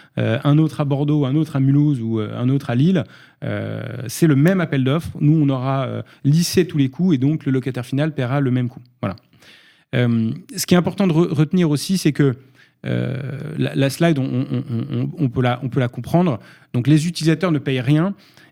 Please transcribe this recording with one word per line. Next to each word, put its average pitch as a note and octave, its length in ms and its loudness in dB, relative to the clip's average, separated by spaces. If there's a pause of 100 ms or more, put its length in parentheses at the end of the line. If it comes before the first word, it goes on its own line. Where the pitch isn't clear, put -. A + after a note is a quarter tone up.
(180)
euh, A2+ 280 0
un D3 120 6
autre D#3 220 0
à D3+ 60 0
Bordeaux, C#3+ 400 0
un C3 100 -2
autre D#3 220 0
à - 20 0
Mulhouse C#3 420 2
ou, A2+ 180 -2
euh, A2 200 -6
un B2 80 0
autre C#3 220 0
à A#2+ 60 0
Lille, D#3 280 4 (400)
euh, G#2+ 400 -6 (240)
c'est E3+ 200 2
le C#3+ 100 6
même F3+ 240 4
appel C3+ 240 0
d'offres. D3 340 -2
Nous, D3+ 180 4
on C#3+ 120 2
aura, C3+ 360 -2
euh, A2 160 -8 (220)
lissé E3+ 420 2
tous D#3+ 120 -6
les C3+ 120 2
coûts F3 220 0
et C#3 60 2
donc C#3+ 280 0
le C#3 60 0
locataire B2+ 340 -4
final D3 280 -2
paiera C3+ 260 -2
le C3 120 0
même B2 180 0
coût. - 120 -16 (200)
Voilà. G2 160 -6 (760)
Euh, A#2 380 0 (260)
ce - 80 -6
qui - 80 4
est F3 40 6
important F3+ 300 0
de D#3+ 60 2
re-, E3 180 2
retenir D#3 380 2
aussi, D3 280 -2
c'est D#3+ 140 2
que, C#3 240 2 (500)
euh, - 540 -4 (180)
la, C3+ 180 -2
la C#3 140 2
slide, E3 300 2
on, C3 60 -2
on, C3 260 -2
on, B2 480 -4
on, C#3 180 -4
on C#3 120 0
peut B2+ 120 -2
la, B2 220 0
on C3 60 -4
peut C#3 100 -2
la B2 80 0
comprendre. C#3 520 0 (340)
Donc, A#2+ 140 -2
les D3+ 200 4
utilisateurs E3 460 0
ne C#3+ 60 0
payent C3 200 -2
rien. D3+ 340 2 (380)